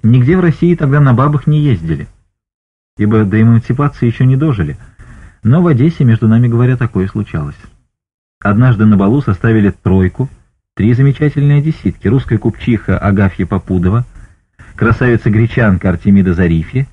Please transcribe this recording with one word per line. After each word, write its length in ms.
Нигде 320
в 60
России 340
тогда 240
на 140
бабах 340
не 140
ездили, 460
ибо 260
до 180
эмансипации 680
еще 180
не 100
дожили. 420
Но 200
в 60
Одессе, 360
между 240
нами 220
говоря, 260
такое 320
случалось. 480
Однажды 440
на 120
балу 240
составили 480
тройку, 600
три 200
замечательные 680
одесситки: 500
русская 280
купчиха 600
Агафья 480
Попудова, 600
красавица-гречанка 1120
Артемида 440
Зарифье 600